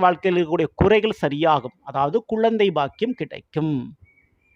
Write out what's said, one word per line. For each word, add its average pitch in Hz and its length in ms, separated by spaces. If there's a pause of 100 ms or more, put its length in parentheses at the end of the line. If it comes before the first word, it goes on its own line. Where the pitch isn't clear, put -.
வாழ்க்கையில் 180 340
இருக்கக்கூடிய 170 300 (120)
குறைகள் 214 420
சரியாகும். 143 540 (120)
அதாவது 139 280 (160)
குழந்தை 220 360 (100)
பாக்கியம் 202 420
கிடைக்கும். 151 540 (800)